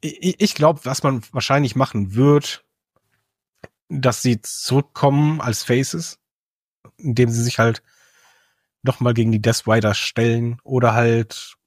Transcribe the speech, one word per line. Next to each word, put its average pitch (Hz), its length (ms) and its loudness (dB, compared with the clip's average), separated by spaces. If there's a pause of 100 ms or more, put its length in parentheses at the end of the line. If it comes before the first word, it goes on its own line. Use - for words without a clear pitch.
Ich, - 220 -12
ich, 180 180 -2
ich 208 140 0
glaub, 151 300 2
was 131 180 -6
man 135 180 0 (100)
wahrscheinlich 135 440 0
machen 101 400 -2
wird, 143 500 2 (1200)
dass 127 320 -2
sie 120 200 0
zurückkommen 143 1000 0
als 120 220 -4
Faces, 131 560 -2 (800)
indem 123 320 2
sie 117 140 -2
sich 120 160 -4
halt 113 240 2 (1000)
nochmal 123 300 -2
gegen 113 180 0
die 110 100 -2
Death 113 260 -2
Riders 110 300 2
stellen 117 680 -4
oder 123 300 0
halt 117 640 -2 (100)